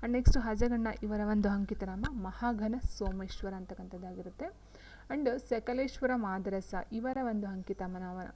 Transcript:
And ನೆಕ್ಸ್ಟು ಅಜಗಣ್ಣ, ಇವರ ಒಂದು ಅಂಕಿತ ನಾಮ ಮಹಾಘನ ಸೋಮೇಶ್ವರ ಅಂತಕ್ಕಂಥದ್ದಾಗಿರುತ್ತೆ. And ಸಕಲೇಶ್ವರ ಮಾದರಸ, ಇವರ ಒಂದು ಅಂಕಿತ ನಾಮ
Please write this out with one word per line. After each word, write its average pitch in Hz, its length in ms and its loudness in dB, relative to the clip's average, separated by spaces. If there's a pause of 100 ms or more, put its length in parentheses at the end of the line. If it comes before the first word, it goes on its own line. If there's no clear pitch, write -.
And 233 100 0
ನೆಕ್ಸ್ಟು 247 280 8
ಅಜಗಣ್ಣ, 226 480 2 (160)
ಇವರ 208 220 0
ಒಂದು 208 240 4
ಅಂಕಿತ 202 340 0
ನಾಮ 190 280 -4
ಮಹಾಘನ 220 640 -2 (220)
ಸೋಮೇಶ್ವರ 190 560 -4
ಅಂತಕ್ಕಂಥದ್ದಾಗಿರುತ್ತೆ. 185 920 -10 (640)
And 277 180 2 (220)
ಸಕಲೇಶ್ವರ 254 680 0
ಮಾದರಸ, 196 580 0 (180)
ಇವರ 254 320 -2
ಒಂದು 214 240 0
ಅಂಕಿತ 190 340 -4
ನಾಮ 185 380 -6 (160)